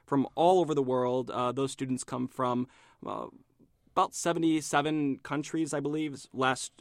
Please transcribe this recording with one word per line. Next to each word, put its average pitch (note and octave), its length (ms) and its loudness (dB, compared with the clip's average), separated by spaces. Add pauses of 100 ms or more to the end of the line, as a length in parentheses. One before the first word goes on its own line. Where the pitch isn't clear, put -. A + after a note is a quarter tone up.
from C#3 200 2 (100)
all F3 240 6
over D#3 120 2
the C#3+ 100 2
world. B2 480 0
Uh, B2 200 0
those C3+ 220 -2
students B2+ 320 -4
come B2+ 240 -4
from, B2 400 0 (360)
uh, G#2 220 -6 (680)
about F#3 200 2
seventy-seven D#3 1040 0
countries, D3+ 560 -4
I D3 60 -2
believe, D3 340 -4
is - 180 -16
last, C3 480 0